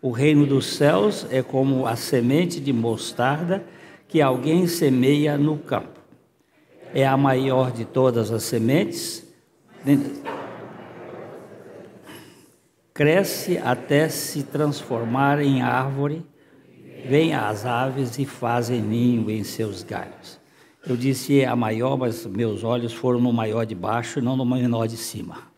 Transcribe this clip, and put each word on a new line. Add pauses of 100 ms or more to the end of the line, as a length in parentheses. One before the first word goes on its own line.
O
reino
dos
céus
é
como
a
semente
de
mostarda (440)
que
alguém
semeia
no
campo. (920)
É
a
maior
de
todas
as
sementes. (3750)
Cresce
até
se
transformar
em
árvore. (840)
Vêm
as
aves
e
fazem
ninho
em
seus
galhos. (460)
Eu
disse,
"É
a
maior",
mas
meus
olhos
foram
no
maior
de
baixo
e
não
no
menor
de
cima.